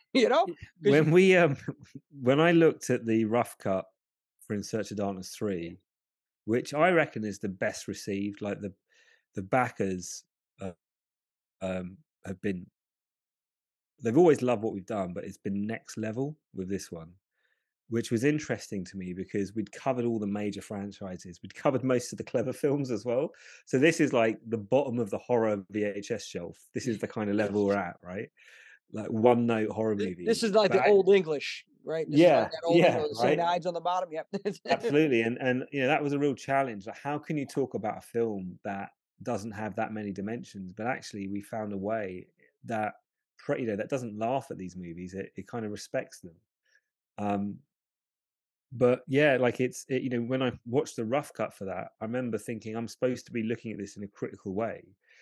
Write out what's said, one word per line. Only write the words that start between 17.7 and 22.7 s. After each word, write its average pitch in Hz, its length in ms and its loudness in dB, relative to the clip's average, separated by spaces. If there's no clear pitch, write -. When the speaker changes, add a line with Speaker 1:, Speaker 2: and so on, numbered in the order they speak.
Speaker 2:
which 113 220 -2
was 117 140 2
interesting 123 640 -2
to - 100 -16
me 90 160 -8
because 98 420 -4
we'd 107 180 -4
covered 123 320 -2
all 117 140 0
the 104 80 -4
major 101 360 -4
franchises. 98 800 -10
We'd 98 120 -16
covered 131 300 0
most 127 280 0
of 104 60 -10
the - 60 -8
clever 127 280 -2
<laughs> - 120 -4
films 143 260 0